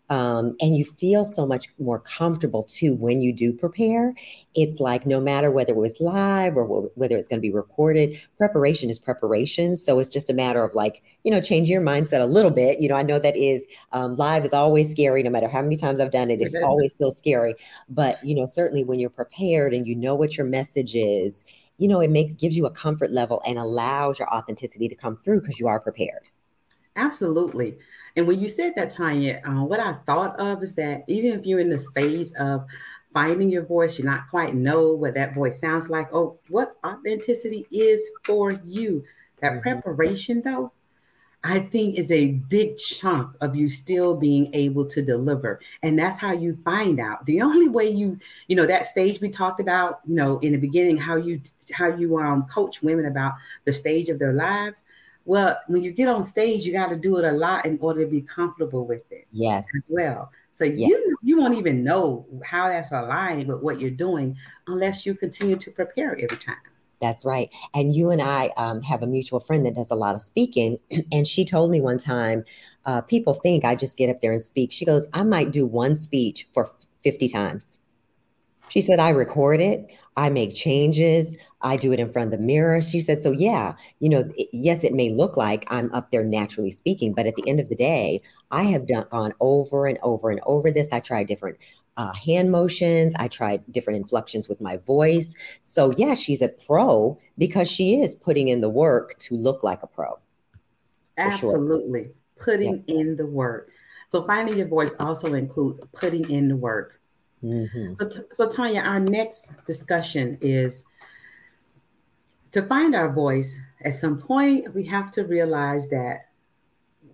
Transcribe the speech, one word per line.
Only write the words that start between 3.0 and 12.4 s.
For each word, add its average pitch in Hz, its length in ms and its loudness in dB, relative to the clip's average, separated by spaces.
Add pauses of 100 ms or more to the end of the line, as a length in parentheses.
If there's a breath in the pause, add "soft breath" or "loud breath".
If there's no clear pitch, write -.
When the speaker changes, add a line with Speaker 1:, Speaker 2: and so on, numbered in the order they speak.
Speaker 1:
you 123 100 2
do 117 180 0
prepare. 226 600 0 (420 loud breath)
It's 156 240 0
like, 123 280 0
no 135 160 2
matter 139 280 2
whether 127 220 2
it 110 60 2
was 113 240 -2
live 190 520 0
or 123 120 2
wh-, 101 320 -4
whether 120 180 0
it's 95 120 -4
gonna 117 120 -2
be 107 120 -2
recorded, 151 680 0 (160)
preparation 147 540 2
is 113 80 -6
preparation. 127 760 0
So 143 240 2
it's 131 120 0
just 147 180 -4
a 131 60 -2
matter 123 280 2
of, 107 120 -2
like, 107 280 -2 (220 soft breath)
you 220 60 2
know, 202 100 4
changing 165 320 2
your 185 100 2
mindset 147 380 2
a 120 60 4
little 180 240 6